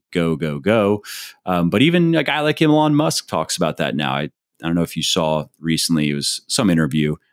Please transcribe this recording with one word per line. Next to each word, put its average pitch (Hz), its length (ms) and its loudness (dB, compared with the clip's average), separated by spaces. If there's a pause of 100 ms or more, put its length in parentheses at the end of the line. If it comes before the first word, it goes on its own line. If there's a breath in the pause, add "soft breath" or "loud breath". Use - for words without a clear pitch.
(120)
go, 82 240 0
go, 73 240 -6
go. 104 440 2 (420 loud breath)
Um, 87 240 0
but 104 120 2
even 170 340 4
a 156 80 2
guy 147 180 -2
like 151 200 0
Elon 151 340 4
Musk 156 320 0
talks 80 300 -4
about 80 200 -2
that 67 180 -2
now. 69 180 -2
I, 71 100 -2 (380)
I 82 60 -6
don't 82 80 0
know 87 80 2
if - 140 -6
you 80 60 -6
saw 78 420 0 (140)
recently, 78 500 -2
it 73 60 -2
was - 320 -6
some 113 220 0
interview. 76 460 0 (180)